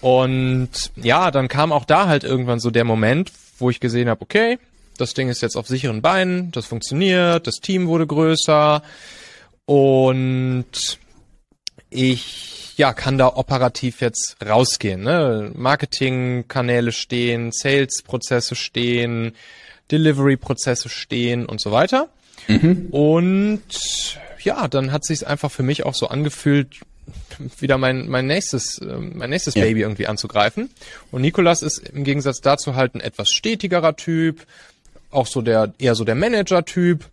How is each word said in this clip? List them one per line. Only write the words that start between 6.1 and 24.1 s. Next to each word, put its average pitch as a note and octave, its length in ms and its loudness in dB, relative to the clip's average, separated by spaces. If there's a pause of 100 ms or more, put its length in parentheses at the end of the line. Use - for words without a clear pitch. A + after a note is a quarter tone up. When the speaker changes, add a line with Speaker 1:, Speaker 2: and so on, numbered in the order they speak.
Speaker 1:
das A#2 140 -6
funktioniert, E3+ 800 0
das - 80 -6
Team F#3 320 -2
wurde E3 180 2
größer D3+ 760 2 (840)
und C3 1300 2 (920)
ich, - 840 -4
ja, C3+ 160 4
kann C3+ 260 -2
da C3 100 6
operativ B2+ 720 -2
jetzt - 440 -4
rausgehen, G#2 580 2
ne? A#2+ 520 0
Marketingkanäle B2 1400 -2
stehen, A#2+ 600 -4
Sales-Prozesse C3 1000 -2
stehen, A#2+ 800 -2 (580)
Delivery-Prozesse C#3 1000 2
stehen A#2+ 580 -4
und A2 140 -8
so G#2 120 -2
weiter. F#3+ 360 2 (400)
Speaker 2:
Mhm. E3 420 4
Speaker 1:
Und F3+ 720 2 (800)